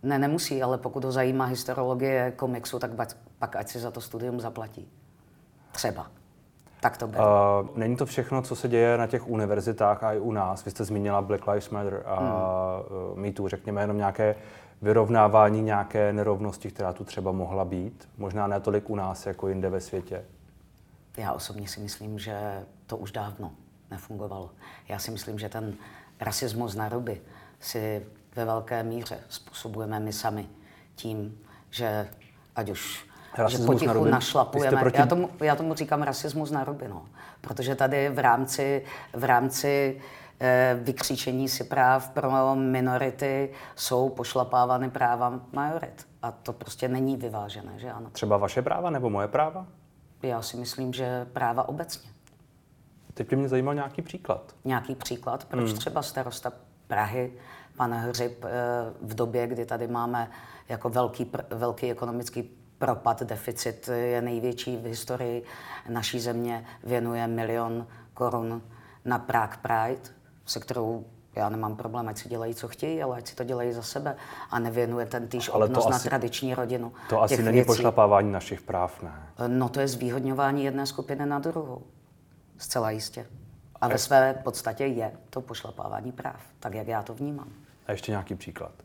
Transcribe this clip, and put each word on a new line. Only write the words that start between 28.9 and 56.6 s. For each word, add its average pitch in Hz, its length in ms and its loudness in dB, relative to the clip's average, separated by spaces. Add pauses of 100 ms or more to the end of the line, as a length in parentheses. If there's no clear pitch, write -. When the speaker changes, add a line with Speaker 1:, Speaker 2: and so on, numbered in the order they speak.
Speaker 1:
způsobujeme 107 720 -8
my 107 120 -4
sami 107 360 -4 (460)
tím, 107 440 -6 (320)
že 107 380 -2 (480)
ať 107 140 -2
už, - 340 -8 (320)
že 117 60 2
Speaker 2:
Rasismus 117 240 4
na 135 60 8
Speaker 1:
potichu 120 200 4
Speaker 2:
ruby? 110 180 6
Speaker 1:
našlapujeme. 131 600 4
Speaker 2:
Vy 135 60 6
jste 131 40 4
proti 131 180 6
Speaker 1:
Já 143 80 10
tomu, 175 240 4 (100)
já 151 160 6
tomu 160 180 0
říkám 151 280 0
rasismus 147 480 -2
na 139 140 0
ruby, 143 240 -6
no. 90 140 -10 (380)
Protože 131 340 -2
tady 139 340 4
v 131 100 0
rámci, 135 640 4 (300)
v 120 100 -2
rámci, 135 760 4 (400)
eh, 127 420 6
vykřičení 131 640 -2
si - 160 -2
práv 131 460 4
pro 135 440 4
minority 131 960 2 (260)
jsou 127 320 2
pošlapávány 127 840 2
práva 123 500 0 (120)
majorit. 151 540 -4 (160)
A 117 100 -6
to - 200 -10
prostě - 360 -6
není 131 280 0
vyvážené, 104 600 -8
že 117 160 -12
ano? 113 200 -12
Speaker 2:
Třeba 104 240 4
vaše 101 260 2
práva 170 280 0
nebo 123 200 0
moje 101 180 0
práva? 160 380 0 (560)
Speaker 1:
Já 120 200 -2
si - 140 -8
myslím, 127 360 -6
že 123 400 -2
práva 123 360 0
obecně. 165 420 -8 (1040)
Speaker 2:
Teď 117 160 -6
by 135 60 4
mě 139 120 2
zajímal 131 260 2
nějaký 143 280 -6
příklad. - 520 -6 (100)
Speaker 1:
Nějaký 127 300 0
příklad? - 500 -6
Proč 120 260 -2
Speaker 2:
Hmm. 107 80 -4
Speaker 1:
třeba 156 240 -2
starosta 123 500 -6 (340)